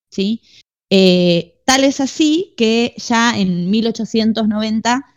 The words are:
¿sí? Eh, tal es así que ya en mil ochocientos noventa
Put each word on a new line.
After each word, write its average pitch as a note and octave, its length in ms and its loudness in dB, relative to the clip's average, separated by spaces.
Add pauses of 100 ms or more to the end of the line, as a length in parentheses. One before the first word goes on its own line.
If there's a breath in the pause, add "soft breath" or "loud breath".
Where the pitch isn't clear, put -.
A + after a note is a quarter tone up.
¿sí? G3+ 320 -4 (480 soft breath)
Eh, F3+ 760 2
tal C4+ 180 2
es C#4 160 0
así D#4 580 -2
que A3+ 400 0
ya A#3 400 0
en F3+ 320 -2
mil A3 180 0
ochocientos A3 600 -2
noventa A3 580 -2 (120)